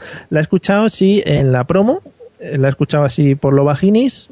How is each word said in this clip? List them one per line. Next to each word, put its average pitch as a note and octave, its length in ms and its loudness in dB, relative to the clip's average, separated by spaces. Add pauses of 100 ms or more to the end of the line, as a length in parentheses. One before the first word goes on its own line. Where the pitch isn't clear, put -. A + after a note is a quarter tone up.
(300)
La D#3 100 0
he D#3 40 0
escuchado, G3+ 440 0
sí, G3 380 0
en C3+ 260 0
la B2+ 140 0
promo, G#3 340 0 (400)
eh, - 180 -8
la C3+ 100 2
he C#3 40 0
escuchado D3 320 -2
así C#3 320 0
por C#3 180 0
lo C#3 120 2
bajinis, G#3 680 0